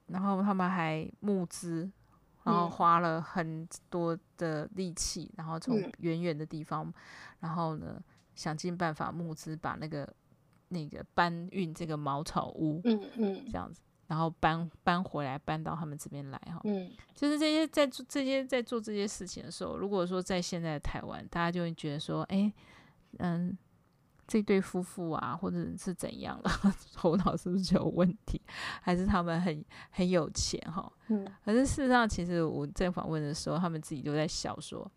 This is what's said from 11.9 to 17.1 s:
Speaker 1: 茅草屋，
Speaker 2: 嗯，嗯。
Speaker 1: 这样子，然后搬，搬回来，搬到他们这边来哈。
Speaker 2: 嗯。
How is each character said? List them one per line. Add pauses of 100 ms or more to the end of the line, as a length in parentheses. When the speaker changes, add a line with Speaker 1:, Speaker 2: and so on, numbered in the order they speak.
Speaker 1:
茅
草
屋，
Speaker 2:
嗯，
嗯。
Speaker 1:
这
样
子， (260)
然
后
搬， (140)
搬
回
来，
搬
到
他
们
这
边
来
哈。
Speaker 2:
嗯。 (240)